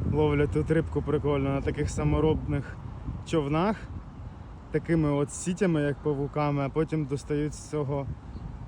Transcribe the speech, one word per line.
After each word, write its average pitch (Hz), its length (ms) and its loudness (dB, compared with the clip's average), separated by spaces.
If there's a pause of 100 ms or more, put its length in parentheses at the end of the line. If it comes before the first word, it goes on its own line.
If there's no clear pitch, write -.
(140)
ловлять 147 380 4
тут 151 200 2
рибку 151 300 2
прикольно 143 480 2
на 139 120 2
таких 143 280 0
саморобних 147 880 2 (500)
човнах, 160 480 2 (960)
такими 156 400 2
от 143 200 2
сітями, 175 500 2
як 143 160 0
павуками, 143 680 0
а 135 40 -2
потім 156 360 0
достають 147 480 -2
з - 160 -14
цього 143 380 -2 (600)